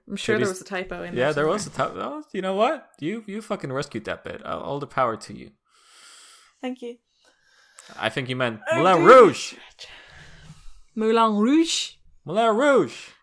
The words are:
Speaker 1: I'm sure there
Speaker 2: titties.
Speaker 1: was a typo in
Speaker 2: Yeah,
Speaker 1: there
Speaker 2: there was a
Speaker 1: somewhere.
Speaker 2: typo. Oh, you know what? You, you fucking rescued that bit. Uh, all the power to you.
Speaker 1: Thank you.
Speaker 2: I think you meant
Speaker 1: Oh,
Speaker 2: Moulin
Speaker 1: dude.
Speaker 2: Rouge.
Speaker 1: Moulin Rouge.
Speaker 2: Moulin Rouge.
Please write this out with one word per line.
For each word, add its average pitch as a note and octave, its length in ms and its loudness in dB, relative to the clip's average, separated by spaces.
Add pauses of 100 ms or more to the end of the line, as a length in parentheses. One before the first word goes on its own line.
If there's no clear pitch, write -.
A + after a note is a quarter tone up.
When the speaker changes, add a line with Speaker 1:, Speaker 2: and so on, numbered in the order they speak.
Speaker 1:
I'm G3+ 80 -10
sure G#3+ 220 -2
there G#3 80 0
Speaker 2:
titties. G3 40 -2
Speaker 1:
was F#3 100 -8
a - 40 -18
typo F#3 380 -10
in - 140 -12
Speaker 2:
Yeah, B2 100 0
Speaker 1:
there D3+ 60 0 (120)
Speaker 2:
there - 40 0
was G3 180 -2
a D3 40 -14
Speaker 1:
somewhere. - 320 -4
Speaker 2:
typo. C#4 180 -8
Oh, D4+ 120 -16
you F#3 100 -8
know F#3+ 120 -4
what? A#3+ 340 -2 (120)
You, G#3+ 260 -8
you G3+ 160 -10
fucking F3+ 300 -8
rescued C3 320 -8
that F#2 200 -8
bit. - 220 -14
Uh, E2+ 140 -8
all C#3+ 180 -8
the C#3+ 80 -10
power A#2+ 300 -2
to - 200 -16
you. - 140 -18 (1120)
Speaker 1:
Thank B3+ 180 -10
you. A#3+ 160 -14 (1000)
Speaker 2:
I A2 100 -2
think B2+ 200 -6
you B2+ 80 -6
meant A#2 240 -4 (100)
Speaker 1:
Oh, - 60 0
Speaker 2:
Moulin F3 220 4
Speaker 1:
dude. E3 80 4
Speaker 2:
Rouge. A3+ 480 8 (1400)
Speaker 1:
Moulin A3 420 2
Rouge. D4 540 2 (340)
Speaker 2:
Moulin G#3 320 2
Rouge. B3 520 2 (140)